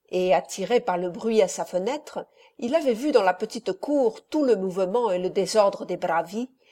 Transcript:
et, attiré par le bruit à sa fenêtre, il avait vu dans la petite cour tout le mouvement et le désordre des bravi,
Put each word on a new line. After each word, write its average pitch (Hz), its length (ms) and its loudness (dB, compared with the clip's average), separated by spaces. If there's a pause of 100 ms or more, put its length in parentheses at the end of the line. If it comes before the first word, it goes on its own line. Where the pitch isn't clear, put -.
(100)
et, 180 240 2
attiré 185 460 0
par 185 180 -2
le 180 100 -2
bruit 220 320 0
à 180 80 6
sa 180 160 -6
fenêtre, 214 640 -6 (320)
il 240 160 -4
avait 302 180 2
vu 269 200 -2
dans 220 100 6
la 185 100 4
petite 208 400 -6
cour 277 540 0
tout 302 180 0
le 233 120 4
mouvement 190 540 0
et 180 80 -2
le 180 120 -2
désordre 196 560 0
des 180 100 -6
bravi, 175 540 -4 (220)